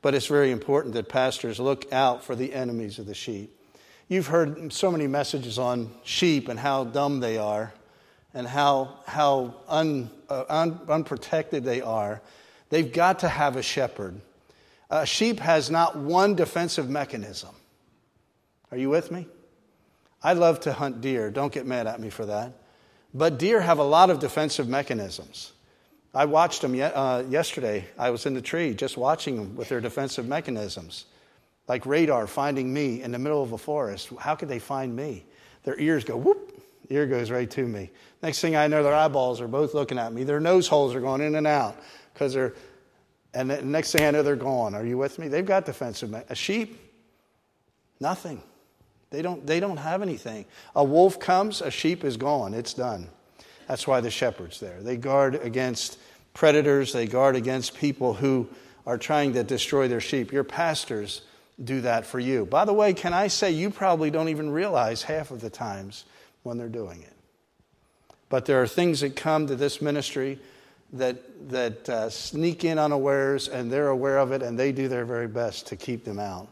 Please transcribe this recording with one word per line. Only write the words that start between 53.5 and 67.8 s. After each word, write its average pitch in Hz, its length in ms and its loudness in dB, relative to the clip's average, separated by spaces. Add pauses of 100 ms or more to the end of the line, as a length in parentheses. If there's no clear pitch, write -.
That's - 200 -4
why 131 160 4
the 117 80 -2
shepherd's 107 500 -4
there. 92 220 -12
They 120 160 -4
guard 135 380 4
against 123 600 -4 (360)
predators. 147 580 6
They 117 140 0
guard 131 280 6
against 127 400 -2
people 135 380 0
who 127 340 0 (380)
are 120 140 -2
trying 143 340 2
to 120 100 0
destroy 135 460 0
their 120 140 0
sheep. 131 300 -2
Your 135 120 0
pastors 139 800 -4 (400)
do 131 180 -4
that 117 240 0
for - 160 -6
you. 123 240 0
By 147 220 4
the 202 80 2
way, 208 180 4
can 175 220 -2
I 196 140 2
say 190 240 0
you 170 180 0
probably 170 400 2
don't 160 180 0
even 151 220 -4
realize 143 520 0
half 156 280 -6
of 123 100 -12
the 113 80 -8
times 101 560 -10 (380)
when 120 160 -8
they're 117 100 -8
doing 101 320 -10
it. - 120 -20 (1160)